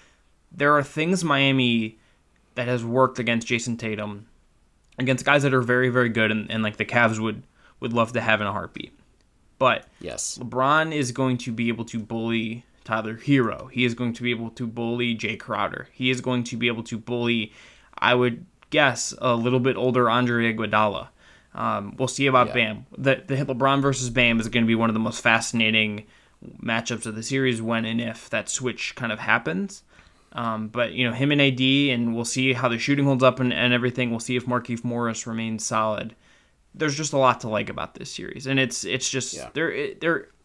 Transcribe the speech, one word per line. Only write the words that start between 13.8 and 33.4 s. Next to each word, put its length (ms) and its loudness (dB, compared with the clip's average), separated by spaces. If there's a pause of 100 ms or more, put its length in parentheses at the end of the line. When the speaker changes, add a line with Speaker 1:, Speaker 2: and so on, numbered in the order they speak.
Speaker 1:
is 80 0
going 180 -4
to 120 -8
be 80 0
able 200 -4
to 160 -8
bully 460 -2
Jay 240 -4
Crowder. 560 -6
He 160 0
is 100 0
going 240 -2
to 140 -8
be 100 0
able 160 -2
to 140 -8
bully, 560 -2 (440)
I 160 4
would 320 2 (260)
guess, 480 2
a 160 2
little 260 2
bit 160 2
older 320 4
Andre 440 2
Iguodala. 540 0 (480)
Um, 420 -4
we'll 120 0
see 180 0
about 200 6
Speaker 2:
Yeah. 60 -6
Speaker 1:
Bam. 320 0 (120)
The, 280 2
the 100 -4 (100)
LeBron 360 2
versus 280 0
Bam 320 4
is 80 -4
gonna 160 2
be 100 4
one 140 2
of 60 0
the 40 0
most 240 -4
fascinating 840 2 (560)
matchups 440 -4
of 100 -8
the 80 -8
series 380 0
when 240 -2
and 160 -2
if 300 -10
that 180 -4
switch 460 -6
kind 180 -6
of 60 -8
happens. 640 -2 (500)
Um, 340 -4
but, 240 -2
you 160 0
know, 60 -2
him 180 2
and 80 4
A 120 6
D, 380 2
and 240 0
we'll 120 -2
see 260 0
how 160 0
the 120 0
shooting 260 2
holds 180 4
up 160 4
and, 140 0